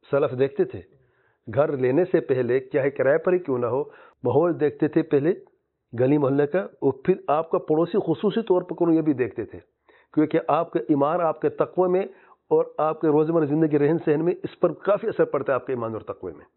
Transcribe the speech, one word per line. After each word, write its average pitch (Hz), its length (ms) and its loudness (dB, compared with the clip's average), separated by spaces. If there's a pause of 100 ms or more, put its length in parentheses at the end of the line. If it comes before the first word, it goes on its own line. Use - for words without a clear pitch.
(100)
سلف 139 280 0
دیکھتے 139 260 0
تھے 95 180 -10 (720)
گھر 147 220 2
لینے 127 280 2
سے 170 160 0
پہلے، 127 400 0
چاہے 139 300 -2
کرائے 135 280 2
پر 180 140 0
ہی 180 60 2
کیوں 131 200 -4
نہ 120 80 -2
ہو، 131 180 -2 (400)
ماحول 143 360 2
دیکھتے 147 280 0
تھے 156 140 0
پہلے 151 300 0 (680)
گلی 135 180 2
محلے 139 280 2
کا، 143 140 -2
اور 135 320 -2
پھر 180 220 0 (140)
آپ 151 220 0
کا 185 80 0
پڑوسی 170 480 0
خصوصی 196 360 -2
طور 180 200 0
پر 180 120 -10
کون، 165 200 2
یہ 160 60 4
بھی 156 120 0
دیکھتے 120 320 -4
تھے، - 140 -16 (560)
کیونکہ 156 340 2
آپ 160 240 0
کے 170 60 -2
ایمان، 156 420 0
آپ 156 200 -2
کے 151 80 0
تقوی 160 400 0
میں 180 140 2 (460)
اور 160 160 4 (140)
آپ 156 220 -2
کے 165 80 2
روزمرہ 156 360 4
زندگی 151 340 2
رہن 143 200 2
سہن 156 260 0
میں 180 180 0
اس - 180 -8
پر 175 120 2
کافی 185 360 -2
اثر 165 160 0
پڑتا 143 280 -2
ہے، - 20 2
آپ 123 120 -4
کے 135 60 -4
ایمان 113 200 -4
اور 104 80 -8
تقوی 95 320 -12
میں 73 120 -20 (120)